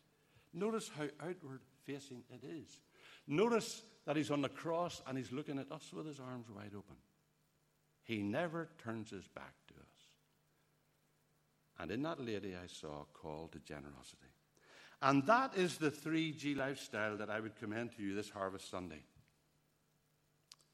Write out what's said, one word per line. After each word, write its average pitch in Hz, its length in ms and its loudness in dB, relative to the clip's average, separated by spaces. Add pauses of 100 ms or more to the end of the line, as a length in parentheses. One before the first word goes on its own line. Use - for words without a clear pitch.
(520)
Notice 214 440 0
how 151 80 0 (220)
outward 147 340 -8 (240)
facing 135 460 -8
it 123 140 -14
is. 156 360 -10 (460)
Notice 208 560 6 (220)
that 147 120 4
he's 143 140 4
on 143 120 4
the 131 60 4
cross 165 580 0
and 131 100 -2
he's 120 160 -4
looking 143 260 -2
at 135 140 -6
us - 200 -12
with 156 140 -6
his 139 140 -8
arms 127 340 -8
wide 104 220 -10
open. - 200 -12 (1080)
He 110 180 0
never 156 460 0 (140)
turns 113 280 -6
his 95 180 -10
back 71 260 -14 (140)
to 73 60 -20
us. 69 60 -20 (2000)
And 85 120 -4
in 120 120 0
that 156 180 -2
lady 104 340 -2
I 87 120 -8
saw 73 360 -8
a - 160 -16
call 80 300 -8
to 80 120 -12
generosity. 71 640 -12 (720)
And 139 260 8
that 247 300 8
is 175 220 4
the 156 120 4
three 160 420 0
G 139 220 -2
lifestyle 120 640 0
that 104 140 -2
I 107 100 0
would 110 160 -6
commend 117 400 -2
to 107 60 -6
you 98 120 0
this 104 160 -2
Harvest 95 400 -4
Sunday. 90 320 -6 (1700)